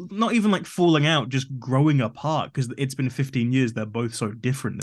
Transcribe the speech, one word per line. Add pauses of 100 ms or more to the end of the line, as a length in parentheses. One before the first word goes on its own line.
(120)
not
even,
like,
falling
out,
just (120)
growing
apart,
'cause
it's
been
fifteen
years.
They're
both
so
different